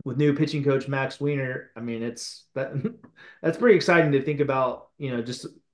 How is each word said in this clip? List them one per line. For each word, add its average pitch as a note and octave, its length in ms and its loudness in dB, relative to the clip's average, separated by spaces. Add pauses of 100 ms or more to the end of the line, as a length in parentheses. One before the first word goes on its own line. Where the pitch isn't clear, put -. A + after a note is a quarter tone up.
with B2+ 120 -6
new D3 180 4
pitching D3 300 0
coach C3+ 240 2
Max C3+ 320 -4
Wiener, C#3 560 -4
I A#2 40 -12
mean, A#2 220 -6
it's - 520 -10
that, C3+ 180 -6 (400)
<laughs> - 300 -20
that's E3 140 0
pretty A3+ 200 6
exciting E3 360 4
to C3+ 100 4
think D3 180 -2
about, C3 480 -2 (100)
you C3+ 140 -6
know, A#2 100 -4
just A#2+ 240 -8 (280)